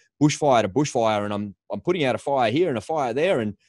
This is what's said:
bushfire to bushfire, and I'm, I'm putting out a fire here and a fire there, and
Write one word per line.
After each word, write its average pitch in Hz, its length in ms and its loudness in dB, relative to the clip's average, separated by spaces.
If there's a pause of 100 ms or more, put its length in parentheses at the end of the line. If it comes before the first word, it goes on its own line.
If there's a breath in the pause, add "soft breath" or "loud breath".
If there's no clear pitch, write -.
(200)
bushfire 143 440 4
to 104 60 -2
bushfire, 110 540 0
and 104 80 -4
I'm, 104 220 -6 (180)
I'm 101 100 -6
putting 170 220 -2
out 123 120 2
a - 20 -2
fire 131 320 0
here 165 200 0
and 117 100 -2
a - 20 -4
fire 139 320 -4
there, 156 280 0
and 104 140 -4 (140)